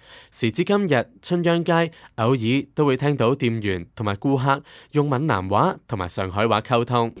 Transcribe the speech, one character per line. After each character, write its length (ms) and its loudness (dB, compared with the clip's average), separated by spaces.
時 220 -2
至 140 -2
今 200 2
日， 240 0
春 220 -2
秧 200 2
街 260 2
偶 200 2
爾 280 0
都 100 2
會 120 2
聽 180 0
到 180 2
店 280 -2
員 340 -4
同 100 -6
埋 120 -2
顧 200 0
客 260 0
用 180 0
閩 100 0
南 300 -2
話 280 2
同 100 -4
埋 100 -4
上 220 -4
海 160 0
話 160 2
溝 240 0
通。 360 0